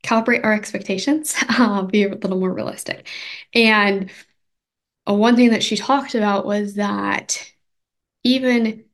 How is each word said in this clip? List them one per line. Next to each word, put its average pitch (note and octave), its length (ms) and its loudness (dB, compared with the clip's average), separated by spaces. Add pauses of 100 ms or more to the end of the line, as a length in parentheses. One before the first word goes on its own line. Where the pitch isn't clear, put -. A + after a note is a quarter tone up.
calibrate A3+ 420 0
our A3 80 2
expectations, G#3+ 880 -4
<laughs> - 60 -4
uh, G#3+ 340 2
be G3 220 2
a G3 40 0
little F#3+ 300 -4
more F#3 140 0
realistic. - 560 -8 (460)
And, G3+ 560 4 (1000)
uh, G3+ 60 0
one A3+ 220 4
thing A#3+ 140 6
that A3 120 0
she - 140 -2
talked C4+ 380 -2
about G#3 300 0
was G3+ 300 -4
that - 760 -4 (760)
even B3 680 0